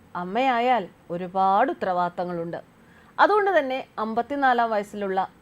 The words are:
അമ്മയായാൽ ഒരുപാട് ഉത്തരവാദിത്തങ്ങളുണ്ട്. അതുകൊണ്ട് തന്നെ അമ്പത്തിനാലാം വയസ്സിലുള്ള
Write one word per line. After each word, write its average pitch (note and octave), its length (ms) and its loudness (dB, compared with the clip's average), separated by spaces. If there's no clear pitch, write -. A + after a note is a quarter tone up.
അമ്മയായാൽ A#3 720 0
ഒരുപാട് F#3+ 640 2
ഉത്തരവാദിത്തങ്ങളുണ്ട്. F3 840 -4
അതുകൊണ്ട് G4 400 4
തന്നെ C4 280 -4
അമ്പത്തിനാലാം A#3 720 0
വയസ്സിലുള്ള G3+ 580 -4